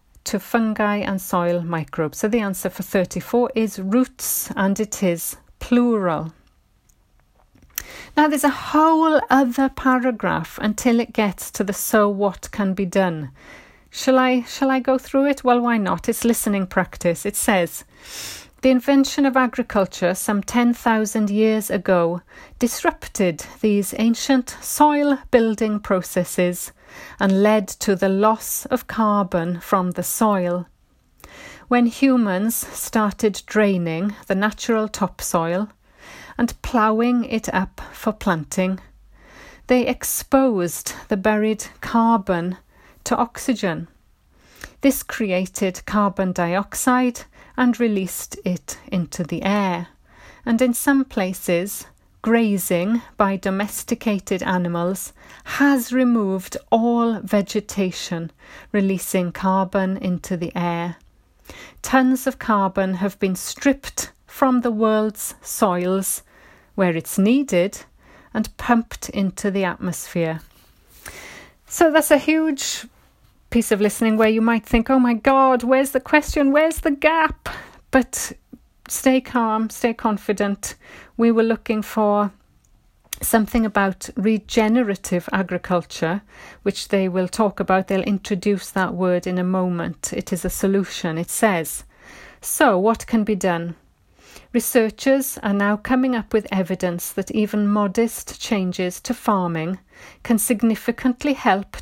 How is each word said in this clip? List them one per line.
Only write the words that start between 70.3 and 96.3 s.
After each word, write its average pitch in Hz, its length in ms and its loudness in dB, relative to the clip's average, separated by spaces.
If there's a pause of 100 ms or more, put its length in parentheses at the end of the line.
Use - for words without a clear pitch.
So 330 240 4
that's 302 180 4
a 294 80 6
huge 311 680 -2 (640)
piece 233 200 2
of 202 100 2
listening 220 360 2
where 220 180 4
you 220 80 2
might 226 240 0
think, 233 240 2
"Oh 269 80 4
my 247 160 4
God, 262 480 4
where's 262 300 2
the 262 80 0
question? 294 500 2
Where's 311 300 2
the 320 100 0
gap?" 311 580 0 (440)
But - 400 0 (560)
stay 262 320 2
calm, 226 500 -2
stay 233 240 -2
confident. 202 800 -4 (420)
We 233 160 4
were 226 100 4
looking 226 400 -2
for 208 480 0 (920)
something 226 420 2
about 196 500 0
regenerative 214 1200 0
agriculture, 180 880 -2 (420)
which - 260 -4
they 190 200 2
will 180 200 0
talk 208 300 0
about. 185 300 0
They'll 190 140 0
introduce 202 680 -2
that 185 240 -2
word 180 320 0
in 180 120 -2
a 180 60 0
moment. 180 680 -2
It - 200 -6
is 180 120 -2
a 185 60 -4
solution. 190 680 -2
It 170 120 -6
says, 180 540 -2 (560)
"So 233 380 2
what 214 280 0
can 220 180 2
be 214 100 0
done? 175 400 -2 (800)
Researchers 247 880 0
are 202 120 0
now 202 220 2
coming 254 380 0
up 220 180 -6